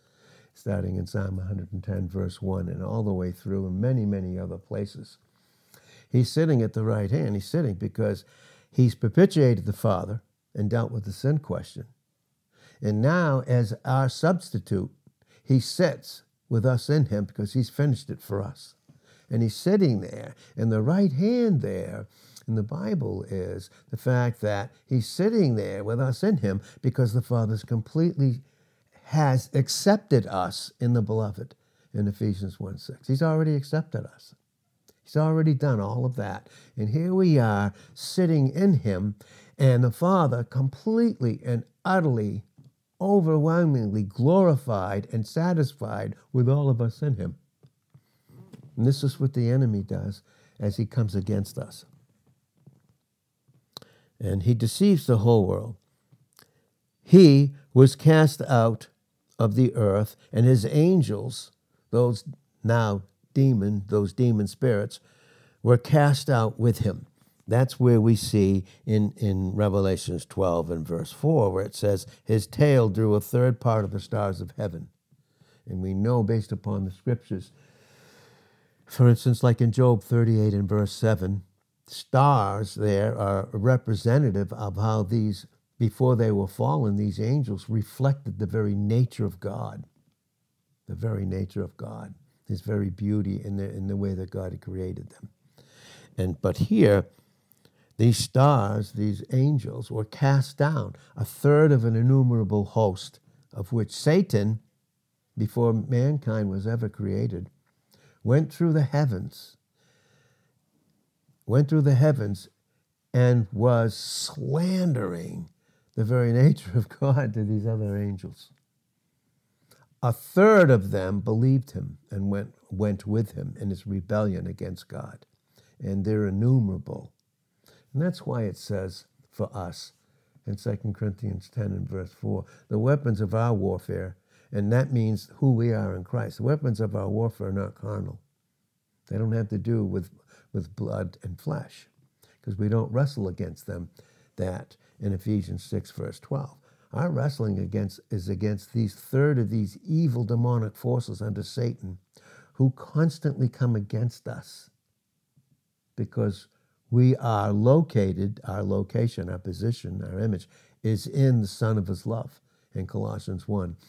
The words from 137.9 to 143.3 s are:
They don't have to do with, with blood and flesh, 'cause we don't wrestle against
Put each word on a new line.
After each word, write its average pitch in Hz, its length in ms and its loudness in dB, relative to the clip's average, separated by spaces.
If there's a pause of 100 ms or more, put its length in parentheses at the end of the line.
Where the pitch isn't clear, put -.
They 101 100 -8
don't 110 160 -2
have 113 160 -2
to 104 100 -4
do 110 240 -2
with, 95 280 -4 (420)
with 82 240 -8
blood 98 460 -6
and 90 180 -12
flesh, - 480 -10 (540)
'cause 98 160 -8
we 104 100 -2
don't 113 240 0
wrestle 123 360 -2
against 87 380 -10